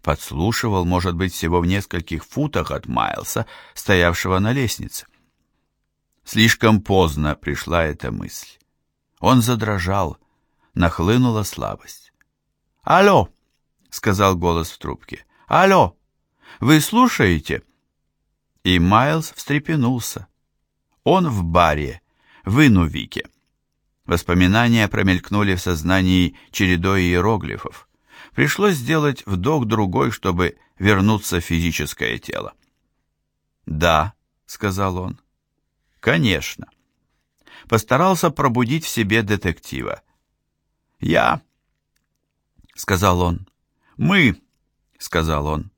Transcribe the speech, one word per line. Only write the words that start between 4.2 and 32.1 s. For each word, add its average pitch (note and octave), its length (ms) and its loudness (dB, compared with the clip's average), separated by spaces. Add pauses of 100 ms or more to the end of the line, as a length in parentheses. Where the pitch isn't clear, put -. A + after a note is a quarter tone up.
на G#2+ 140 0
лестнице. - 540 -6 (1200)
Слишком A2 580 4
поздно D2+ 520 0
пришла D#2 500 -4
эта C#2+ 280 -6
мысль. - 460 -14 (600)
Он B2 240 4
задрожал, G2+ 760 -2 (560)
нахлынула G#2+ 680 0
слабость. - 680 -10 (720)
«Алло!» F3 440 4 (680)
сказал G2 400 2
голос E2+ 340 -2
в - 80 -20
трубке. - 460 -14 (240)
«Алло! F3 480 4 (640)
Вы D3+ 200 6
слушаете?» G#2 840 0 (1000)
И F2+ 160 2
Майлз B2 540 2
встрепенулся. C#3 960 -4 (720)
Он F3+ 260 2
в G#2+ 160 -2
баре, D#2+ 560 0 (440)
в A#2+ 200 4
Инувике. E2 640 2 (760)
Воспоминания G2+ 840 2
промелькнули G2 680 0
в F2+ 40 -6
сознании F2+ 760 0 (160)
чередой F#2+ 500 0
иероглифов. F2 880 -2 (460)
Пришлось F#3 400 0
сделать C#3+ 520 -2
вдох-другой, A2 840 -2
чтобы F2+ 460 -2 (220)
вернуться G2+ 640 2
в - 40 -10
физическое D#2 760 -4